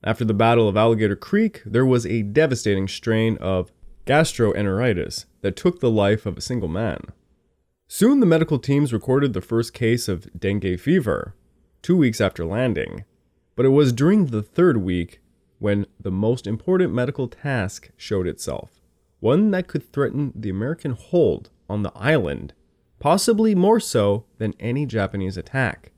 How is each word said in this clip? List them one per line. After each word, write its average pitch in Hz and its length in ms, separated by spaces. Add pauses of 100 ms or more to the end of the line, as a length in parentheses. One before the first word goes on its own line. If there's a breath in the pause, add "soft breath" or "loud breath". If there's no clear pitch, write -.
After 110 200
the 110 100
Battle 113 360
of 98 80
Alligator 107 380
Creek, - 500
there 113 200
was 123 200
a 113 160
devastating 104 680
strain 113 500
of 92 340 (340)
gastroenteritis 107 1200 (160)
that 98 140
took 180 240
the 127 100
life 107 380
of 90 100
a - 40
single 104 280
man. 92 300 (880)
Soon 269 320
the 240 80
medical 160 320
teams 139 340
recorded 131 400
the 95 80
first 117 320
case 120 340
of 92 220 (100)
dengue 98 400
fever, 92 560 (460)
two 185 160
weeks 127 240
after 92 240
landing, 104 600 (500)
but 127 100
it 131 40
was 135 220
during 160 360
the 110 160
third 170 340
week 90 420 (380)
when 101 300 (120)
the 98 120
most 107 340
important 175 480
medical 123 340
task 120 720
showed 92 300
itself, - 520 (400)
one 170 300
that 185 180
could - 240
threaten 139 440
the 107 140
American 127 420
hold 123 580 (180)
on 104 140
the 101 140
island, 107 580 (460)
possibly 202 560
more 202 240
so 101 460 (120)
than 110 220
any 127 260
Japanese 98 520
attack. - 600